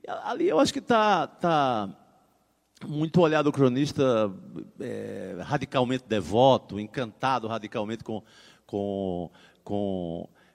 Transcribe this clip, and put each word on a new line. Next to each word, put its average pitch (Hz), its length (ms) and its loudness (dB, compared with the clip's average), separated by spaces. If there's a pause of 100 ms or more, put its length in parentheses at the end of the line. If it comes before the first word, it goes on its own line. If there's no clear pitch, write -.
a-, - 220 -8
ali 339 180 -2
eu 262 100 2
acho 294 140 2
que 277 80 -8
tá, 214 460 2
tá 131 720 0 (840)
muito 156 360 2
olhar 156 220 6
do 143 100 4
cronista, 131 800 2 (480)
é, 104 640 -10
radicalmente 127 680 -2
devoto, 107 720 2
encantado 117 680 -4
radicalmente 110 560 -6
com, 110 200 -8 (440)
com, 98 640 -6 (320)
com, 92 680 -6 (260)